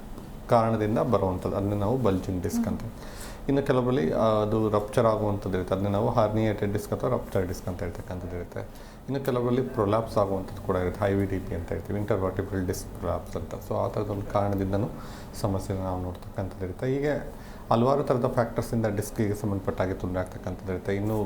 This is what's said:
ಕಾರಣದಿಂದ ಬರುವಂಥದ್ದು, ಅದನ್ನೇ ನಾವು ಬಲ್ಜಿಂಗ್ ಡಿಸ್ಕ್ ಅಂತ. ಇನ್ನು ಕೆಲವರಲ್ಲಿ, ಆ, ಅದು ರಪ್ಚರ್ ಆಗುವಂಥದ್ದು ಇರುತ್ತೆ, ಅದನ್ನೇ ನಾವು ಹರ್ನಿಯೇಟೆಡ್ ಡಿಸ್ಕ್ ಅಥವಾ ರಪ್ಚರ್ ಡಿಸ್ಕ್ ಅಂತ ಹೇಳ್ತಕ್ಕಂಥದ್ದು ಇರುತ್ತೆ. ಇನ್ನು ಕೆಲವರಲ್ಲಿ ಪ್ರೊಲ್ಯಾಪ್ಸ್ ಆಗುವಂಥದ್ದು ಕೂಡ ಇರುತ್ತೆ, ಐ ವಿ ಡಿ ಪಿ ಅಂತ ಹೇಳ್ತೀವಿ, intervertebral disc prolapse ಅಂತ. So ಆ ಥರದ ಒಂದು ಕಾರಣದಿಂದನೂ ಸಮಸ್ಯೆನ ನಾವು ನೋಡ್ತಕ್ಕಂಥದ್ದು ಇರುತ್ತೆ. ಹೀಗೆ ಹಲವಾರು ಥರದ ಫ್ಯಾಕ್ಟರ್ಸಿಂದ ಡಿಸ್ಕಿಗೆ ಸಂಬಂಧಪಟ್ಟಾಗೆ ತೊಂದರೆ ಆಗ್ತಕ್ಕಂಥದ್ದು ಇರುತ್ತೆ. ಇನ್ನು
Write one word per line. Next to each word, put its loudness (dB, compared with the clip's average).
ಕಾರಣದಿಂದ 4
ಬರುವಂಥದ್ದು, 2
ಅದನ್ನೇ 2
ನಾವು 2
ಬಲ್ಜಿಂಗ್ 2
ಡಿಸ್ಕ್ 0
ಅಂತ. -2
ಇನ್ನು 4
ಕೆಲವರಲ್ಲಿ, 4
ಆ, 4
ಅದು 2
ರಪ್ಚರ್ 4
ಆಗುವಂಥದ್ದು 2
ಇರುತ್ತೆ, 0
ಅದನ್ನೇ 2
ನಾವು 2
ಹರ್ನಿಯೇಟೆಡ್ 2
ಡಿಸ್ಕ್ -4
ಅಥವಾ 0
ರಪ್ಚರ್ 0
ಡಿಸ್ಕ್ -6
ಅಂತ -6
ಹೇಳ್ತಕ್ಕಂಥದ್ದು -6
ಇರುತ್ತೆ. -8
ಇನ್ನು -4
ಕೆಲವರಲ್ಲಿ 2
ಪ್ರೊಲ್ಯಾಪ್ಸ್ 2
ಆಗುವಂಥದ್ದು 0
ಕೂಡ 2
ಇರುತ್ತೆ, 0
ಐ 4
ವಿ 4
ಡಿ 0
ಪಿ -6
ಅಂತ -4
ಹೇಳ್ತೀವಿ, -4
intervertebral 0
disc -4
prolapse -2
ಅಂತ. -8
So -2
ಆ 0
ಥರದ -2
ಒಂದು -4
ಕಾರಣದಿಂದನೂ 2
ಸಮಸ್ಯೆನ -2
ನಾವು -2
ನೋಡ್ತಕ್ಕಂಥದ್ದು -8
ಇರುತ್ತೆ. -6
ಹೀಗೆ 0
ಹಲವಾರು 6
ಥರದ 2
ಫ್ಯಾಕ್ಟರ್ಸಿಂದ 0
ಡಿಸ್ಕಿಗೆ 0
ಸಂಬಂಧಪಟ್ಟಾಗೆ -2
ತೊಂದರೆ -2
ಆಗ್ತಕ್ಕಂಥದ್ದು -6
ಇರುತ್ತೆ. -2
ಇನ್ನು 0